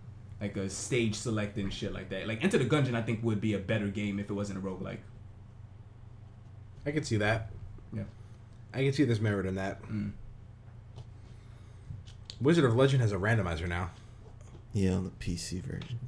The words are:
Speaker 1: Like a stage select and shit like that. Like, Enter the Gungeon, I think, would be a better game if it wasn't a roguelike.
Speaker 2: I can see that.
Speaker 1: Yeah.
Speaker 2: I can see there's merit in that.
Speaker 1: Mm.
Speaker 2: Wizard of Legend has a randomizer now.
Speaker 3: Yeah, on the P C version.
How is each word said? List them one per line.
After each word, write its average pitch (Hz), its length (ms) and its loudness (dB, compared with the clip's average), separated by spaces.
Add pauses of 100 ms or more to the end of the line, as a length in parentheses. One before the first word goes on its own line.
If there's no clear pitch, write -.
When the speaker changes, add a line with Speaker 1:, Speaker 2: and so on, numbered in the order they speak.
(420)
Speaker 1:
Like 101 160 -2
a 95 120 0
stage 117 460 2
select 107 420 -2
and 98 140 0
shit - 220 -4
like 95 160 -6
that. 95 180 -4
Like, 110 160 0
Enter 196 140 6
the 135 80 4
Gungeon, 123 280 4
I 117 80 2
think, 113 220 0
would 107 160 2
be 107 140 2
a 98 60 2
better 101 280 0
game 101 320 0
if 101 100 -4
it 104 40 -2
wasn't 101 260 -2
a - 20 -6
roguelike. 95 360 -6 (1900)
Speaker 2:
I 147 60 0
can 151 140 0
see 113 120 2
that. 107 340 2 (420)
Speaker 1:
Yeah. 107 100 -4 (720)
Speaker 2:
I 135 100 2
can 139 100 6
see 147 120 6
there's 117 160 6
merit 101 240 4
in 95 100 0
that. 98 280 -2
Speaker 1:
Mm. 104 280 -2 (2250)
Speaker 2:
Wizard 156 240 8
of 113 100 6
Legend 135 260 8
has 110 100 6
a 101 60 2
randomizer 90 500 4
now. 87 240 0 (800)
Speaker 3:
Yeah, 101 180 4
on 92 140 2
the - 60 -6
P - 260 -4
C 92 240 -4
version. - 460 -4